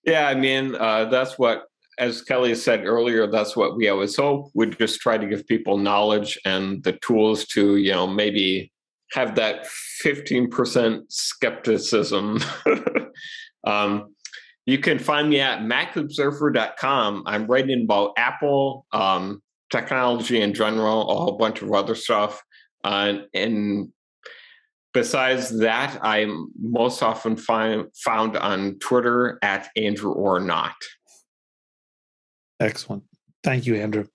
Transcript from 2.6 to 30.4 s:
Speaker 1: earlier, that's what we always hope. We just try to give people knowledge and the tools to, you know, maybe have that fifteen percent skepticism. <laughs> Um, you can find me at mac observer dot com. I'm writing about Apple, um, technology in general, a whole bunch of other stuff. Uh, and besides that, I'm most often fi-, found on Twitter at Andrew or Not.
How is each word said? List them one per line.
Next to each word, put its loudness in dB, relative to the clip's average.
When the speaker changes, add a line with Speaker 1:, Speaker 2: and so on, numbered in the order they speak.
Speaker 1:
earlier, 2
that's 0
what 2
we 2
always 0
hope. 0
We 4
just -2
try 2
to -4
give -4
people 0
knowledge 2
and -2
the 0
tools 2
to, 4
you 4
know, 2
maybe 0
have -2
that 0
fifteen -2
percent 0
skepticism. -2
<laughs> 2
Um, -2
you 2
can 0
find 0
me 4
at 0
mac -2
observer 0
dot 0
com. 0
I'm -2
writing 2
about 2
Apple, 0
um, -2
technology 0
in 0
general, 0
a 4
whole -2
bunch 0
of -2
other 2
stuff. -2
Uh, 0
and -2
besides 0
that, 0
I'm 0
most 0
often -2
fi-, 0
found 0
on -2
Twitter 0
at -2
Andrew -2
or 2
Not. -2